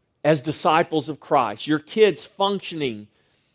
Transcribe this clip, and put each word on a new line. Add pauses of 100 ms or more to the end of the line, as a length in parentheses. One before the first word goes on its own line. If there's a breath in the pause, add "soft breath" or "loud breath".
(220)
as
disciples
of
Christ.
Your
kids
functioning (460)